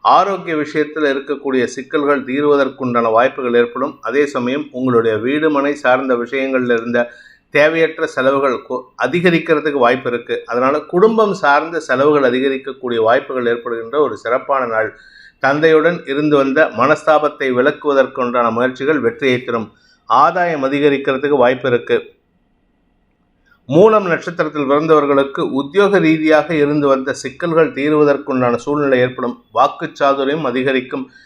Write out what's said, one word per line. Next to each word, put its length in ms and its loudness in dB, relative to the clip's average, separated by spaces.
ஆரோக்கிய 540 2
விஷயத்துல 400 -4
இருக்கக்கூடிய 680 -2
சிக்கல்கள் 600 -2
தீர்வதற்குண்டான 840 0
வாய்ப்புகள் 440 0
ஏற்படும். 460 0
அதே 260 0
சமயம் 440 -4
உங்களுடைய 460 0
வீடு 340 0
மனை 240 0
சார்ந்த 400 0
விஷயங்கள்ல 580 -2
இருந்த 380 -2
தேவையற்ற 560 2
செலவுகள் 600 -2
கொ-, 140 -6
அதிகரிக்கிறதுக்கு 720 0
வாய்ப்பு 320 0
இருக்கு. 360 -6
அதனால 340 0
குடும்பம் 540 0
சார்ந்த 460 0
செலவுகள் 500 2
அதிகரிக்கக்கூடிய 680 -4
வாய்ப்புகள் 500 0
ஏற்படுகின்ற 540 -4
ஒரு 160 0
சிறப்பான 500 -2
நாள். 320 -4
தந்தையுடன் 680 2
இருந்து 280 0
வந்த 280 2
மனஸ்தாபத்தை 880 0
விலக்குவதற்குண்டான 1000 0
முயற்சிகள் 480 -2
வெற்றியை 440 -2
தரும். 280 -6
ஆதாயம் 600 0
அதிகரிக்கிறதுக்கு 720 0
வாய்ப்பு 320 2
இருக்கு. 480 -2
மூலம் 400 4
நட்சத்திரத்தில் 640 -4
பிறந்தவர்களுக்கு 720 2
உத்தியோக 580 0
ரீதியாக 560 2
இருந்து 340 2
வந்த 240 0
சிக்கல்கள் 600 -2
தீருவதற்குண்டான 840 0
சூழ்நிலை 440 -2
ஏற்படும். 440 -2
வாக்குச்சாதுரியம் 880 0
அதிகரிக்கும். 680 -4